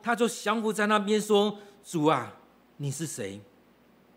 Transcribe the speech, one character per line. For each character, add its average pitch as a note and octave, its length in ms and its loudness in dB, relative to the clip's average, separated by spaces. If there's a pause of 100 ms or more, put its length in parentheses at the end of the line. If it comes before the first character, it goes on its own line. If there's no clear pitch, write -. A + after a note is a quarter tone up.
他 A#3 120 0
就 A#3 140 2
降 A3 320 -2
服 G#3+ 120 -2
在 G#3+ 160 0
那 G#3+ 100 4
边 G#3 220 2
说 G#3 360 2 (280)
：“主 D3+ 220 0
啊， B2 300 0 (420)
你 C#3+ 120 -4
是 D#3 160 -8
谁？” G#2 340 -10 (760)